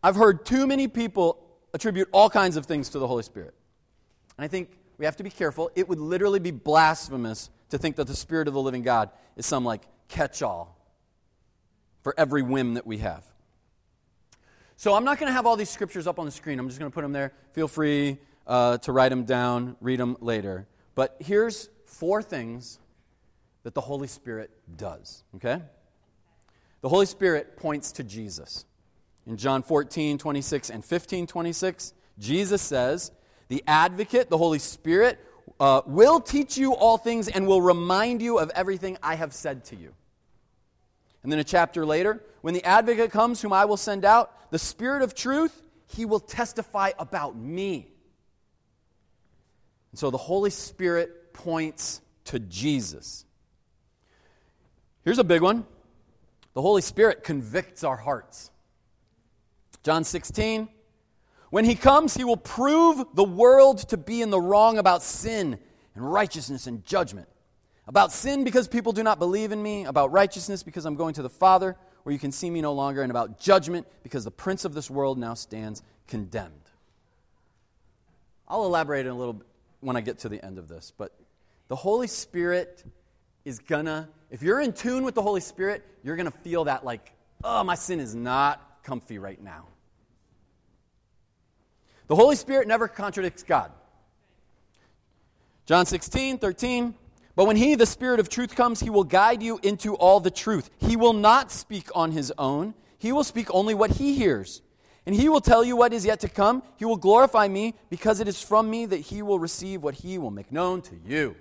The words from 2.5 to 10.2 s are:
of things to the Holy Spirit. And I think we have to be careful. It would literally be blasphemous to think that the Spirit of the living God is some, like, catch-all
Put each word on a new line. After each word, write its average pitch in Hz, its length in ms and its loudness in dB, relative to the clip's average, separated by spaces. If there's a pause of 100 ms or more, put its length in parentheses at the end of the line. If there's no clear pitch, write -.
of 156 100 -6
things 147 240 -6
to 147 100 -8
the 135 80 -4
Holy 120 160 -2
Spirit. - 300 -16 (840)
And 143 80 -8
I - 20 -8
think 180 220 -8 (280)
we 151 80 -6
have 156 120 -4
to 208 60 -12
be 196 60 -10
careful. 160 460 -6
It 180 140 -2
would 170 100 -2
literally 185 400 0
be 175 120 -6
blasphemous 143 960 0 (200)
to 147 80 -6
think 147 200 -4
that 143 100 -2
the 135 80 -10
Spirit 160 320 -4
of 143 60 -6
the 135 80 -2
living 127 220 -4
God 117 260 0 (260)
is 117 100 -10
some, 131 200 -2
like, 113 160 -4 (260)
catch-all 110 680 -6 (1200)